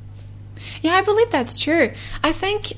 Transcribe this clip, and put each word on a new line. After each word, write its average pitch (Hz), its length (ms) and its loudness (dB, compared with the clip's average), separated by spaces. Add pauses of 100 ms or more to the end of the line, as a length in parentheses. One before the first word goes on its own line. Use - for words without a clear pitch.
(840)
Yeah, 320 120 2
I 381 80 6
believe 427 280 4
that's 262 300 0
true. 302 320 4 (320)
I 302 80 4
think 403 460 -2